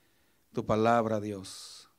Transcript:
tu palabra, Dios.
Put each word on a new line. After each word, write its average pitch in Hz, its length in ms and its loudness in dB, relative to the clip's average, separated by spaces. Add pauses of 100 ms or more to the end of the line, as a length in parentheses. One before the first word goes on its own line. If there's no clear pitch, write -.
(540)
tu 113 120 -4
palabra, 110 540 4
Dios. - 680 -10 (120)